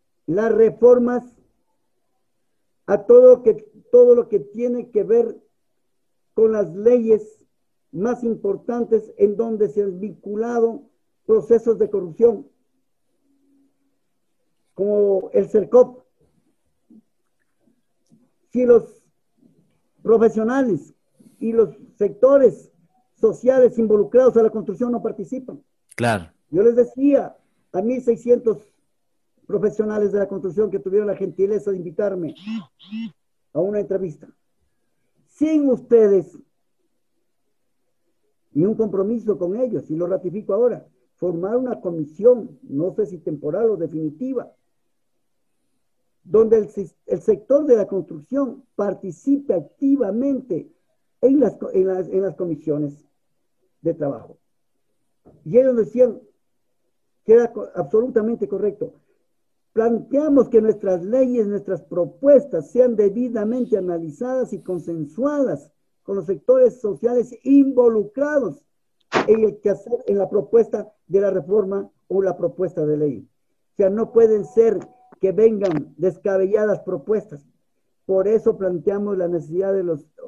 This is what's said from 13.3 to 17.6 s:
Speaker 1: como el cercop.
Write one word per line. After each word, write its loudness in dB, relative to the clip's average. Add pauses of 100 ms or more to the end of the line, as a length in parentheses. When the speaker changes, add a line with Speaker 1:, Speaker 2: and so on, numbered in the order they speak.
Speaker 1:
como -2
el 0
cercop. 2 (2500)